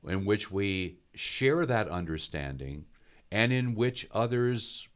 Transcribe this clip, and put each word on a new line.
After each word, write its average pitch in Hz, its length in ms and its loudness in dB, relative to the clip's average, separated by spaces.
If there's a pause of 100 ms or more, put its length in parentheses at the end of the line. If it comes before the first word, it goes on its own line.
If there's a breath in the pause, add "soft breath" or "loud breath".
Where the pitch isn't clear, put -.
in 95 200 0
which 104 240 2
we 95 480 0 (160)
share 151 500 2
that 113 240 2
understanding, 76 960 -4 (480 soft breath)
and 113 220 2
in 127 200 0
which 120 380 0
others 120 840 0